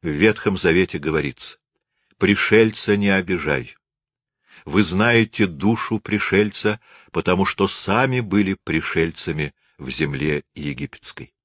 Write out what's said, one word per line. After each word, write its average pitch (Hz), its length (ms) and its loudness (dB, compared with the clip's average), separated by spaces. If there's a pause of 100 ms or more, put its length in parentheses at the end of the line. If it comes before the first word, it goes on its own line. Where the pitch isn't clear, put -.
В 87 60 -4
Ветхом 95 500 2
Завете 87 400 2
говорится: 73 600 -6 (600)
«Пришельца 107 800 4
не 101 120 0
обижай. 85 680 -2 (920)
Вы 87 160 2
знаете 110 640 2
душу 101 540 -2
пришельца, 104 800 0 (320)
потому 92 340 2
что 98 200 0
сами 127 540 0
были 98 420 0
пришельцами 80 920 -4 (240)
в 67 120 -12
земле 78 540 -4 (100)
египетской». - 800 -10 (120)